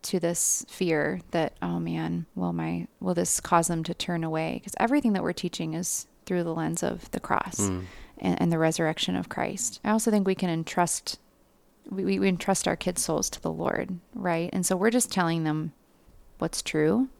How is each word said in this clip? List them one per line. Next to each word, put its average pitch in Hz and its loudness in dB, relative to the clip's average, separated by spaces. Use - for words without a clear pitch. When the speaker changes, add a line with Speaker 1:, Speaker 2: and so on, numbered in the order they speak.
Speaker 1:
to - -2
this - 0
fear 165 0
that, 160 0
"Oh 170 -2
man, 165 -2
will 175 -2
my, 165 -4
will 185 0
this 175 0
cause 170 4
them 165 0
to 170 -4
turn 170 -2
away?" 160 -2
'Cause - -12
everything 240 4
that 180 0
we're 175 0
teaching 165 -4
is - -4
through 180 0
the 165 -2
lens 165 -2
of - -4
the - -4
cross - -2
Speaker 2:
Mm. 92 0
Speaker 1:
and, 185 2
and 170 4
the 165 2
resurrection 160 2
of 175 -2
Christ. - -4
I 208 0
also 220 4
think 202 4
we 190 2
can 185 0
entrust, - 0
we, 190 -4
we, 190 2
we 196 4
entrust 185 2
our 170 2
kids' - -2
souls 165 0
to - -12
the 165 -2
Lord, 175 -2
right? 175 -2
And 180 0
so 185 2
we're 214 4
just 240 0
telling 165 2
them 156 -2
what's - -4
true 180 2